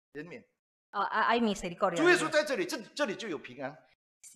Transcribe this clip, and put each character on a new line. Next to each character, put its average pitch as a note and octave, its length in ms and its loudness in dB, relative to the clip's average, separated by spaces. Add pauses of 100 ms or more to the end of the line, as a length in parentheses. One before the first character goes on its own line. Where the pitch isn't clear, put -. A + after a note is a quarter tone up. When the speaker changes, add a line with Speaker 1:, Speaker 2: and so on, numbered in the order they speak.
(140)
Speaker 1:
怜 D3 100 -12
悯。 D3 180 -16 (480)
Speaker 2:
啊， G#3 120 -2
啊， G#3+ 300 2
hay A#3+ 80 4
misericordia. F#3+ 560 0
Speaker 1:
主 E4+ 120 6
耶 F4 80 8
稣 D4+ 140 -2
在 D4+ 120 4
这 C#4 140 -2
里， F3+ 80 -2
这-， D4+ 140 -6 (160)
这 D4 100 -2
里 G3+ 100 -2
就 A3+ 140 -10
有 D#3+ 80 -4
平 B2 260 -14
安。 C#3 140 -8 (600)